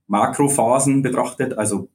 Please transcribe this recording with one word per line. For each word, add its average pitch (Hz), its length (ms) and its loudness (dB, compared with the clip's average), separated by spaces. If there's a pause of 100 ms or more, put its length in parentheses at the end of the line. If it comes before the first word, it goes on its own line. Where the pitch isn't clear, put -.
Makrophasen 135 920 2
betrachtet, 127 560 -2
also 101 380 -4